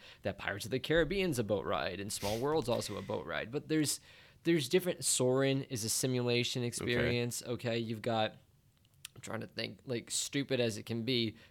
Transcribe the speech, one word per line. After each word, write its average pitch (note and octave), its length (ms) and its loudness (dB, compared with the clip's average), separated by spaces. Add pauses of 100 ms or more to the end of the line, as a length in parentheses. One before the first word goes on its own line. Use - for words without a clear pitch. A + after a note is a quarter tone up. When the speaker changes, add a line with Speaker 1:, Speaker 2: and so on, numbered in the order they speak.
(240)
Speaker 1:
that G2 160 -4
Pirates F#2+ 260 -4
of G2 60 -10
the C3 80 0
Caribbean's E3 580 2
a A#2+ 60 2
boat G2+ 220 0
ride F2+ 340 -2
and G2 120 -6
Small G#2 280 -2
World's C#3 300 2
also A2 280 -2
a G2 60 -6
boat G2 240 -4
ride, D#2+ 240 -4
but C#3+ 180 -6
there's, D#3 300 0 (460)
there's E3 220 4
different. F3+ 380 2
Soarin' C3+ 640 4
is G#2+ 160 -4
a A2 40 -2
simulation B2 720 2
Speaker 2:
Okay. A#2+ 40 0
Speaker 1:
experience, A#2+ 760 0
okay? A#2 320 -2
You've A2+ 240 -4
got A2 320 2 (840)
I'm - 60 -20
trying A2 200 -8
to G#2+ 60 -8
think, A2+ 300 -6 (100)
like, A#2 240 -6
stupid - 480 0
as A#2 180 2
it F#2+ 80 -10
can A#2 180 -2
be, A#2 320 2 (160)